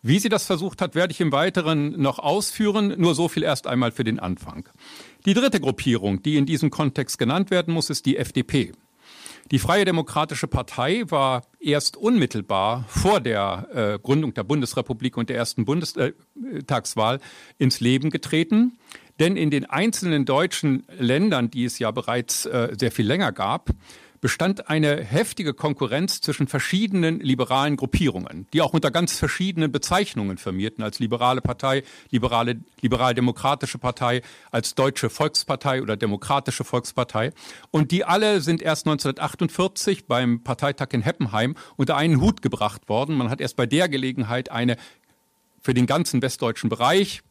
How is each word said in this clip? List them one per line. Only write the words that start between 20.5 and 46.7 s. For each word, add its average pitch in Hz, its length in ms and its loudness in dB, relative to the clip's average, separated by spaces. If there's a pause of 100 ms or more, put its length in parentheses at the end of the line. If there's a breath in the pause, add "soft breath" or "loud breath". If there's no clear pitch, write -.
Ländern, 131 520 2
die 123 140 -2
es 120 160 -4
ja 113 120 0
bereits, 120 560 -2
äh, 117 300 -2
sehr 117 140 0
viel 113 160 0
länger 151 240 2
gab, 107 380 -2 (500 loud breath)
bestand 180 500 -2
eine 151 340 2
heftige 151 500 -2
Konkurrenz 143 680 -2
zwischen 147 280 -2
verschiedenen 180 760 0
liberalen 135 560 0
Gruppierungen, 101 760 -2
die 160 100 2
auch 151 120 2
unter 151 180 2
ganz 165 260 0
verschiedenen 165 540 0
Bezeichnungen 120 680 -2
firmierten, 98 460 -4
als 107 160 -6
liberale 120 400 2
Partei, 131 440 -2 (260 loud breath)
liberale, 120 500 0 (220)
liberal-demokratische 127 960 0
Partei, 123 440 -2 (300 loud breath)
als - 240 -2
Deutsche 135 340 0
Volkspartei 139 720 -2
oder 107 140 -2
Demokratische 120 680 -2
Volkspartei. 123 680 -2 (400 loud breath)
Und 151 200 2
die 175 120 2
alle 202 380 2
sind 160 200 0
erst 156 240 -2
neunzehnhundertachtundvierzig 156 1200 -2
beim 120 340 2
Parteitag 139 500 -2
in 120 120 0
Heppenheim 117 520 -2 (220 loud breath)
unter 143 180 2
einen 147 240 4
Hut 196 220 2
gebracht - 480 -2
worden. 139 260 0
Man 123 140 2
hat 131 100 -4
erst 127 160 -6
bei 127 100 2
der 147 220 2
Gelegenheit 127 640 -4
eine 120 240 0 (840 loud breath)
für 135 120 0
den 120 120 4
ganzen 139 360 0
westdeutschen 123 480 -2
Bereich 147 600 2